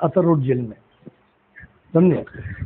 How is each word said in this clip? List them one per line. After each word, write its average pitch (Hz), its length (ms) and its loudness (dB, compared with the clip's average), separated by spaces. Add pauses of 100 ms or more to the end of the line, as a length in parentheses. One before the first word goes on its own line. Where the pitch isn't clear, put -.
अतर 175 200 0
रोड 165 200 2
जेल 127 180 -2
में, 113 180 -8 (1160)
समझे? 165 300 2 (420)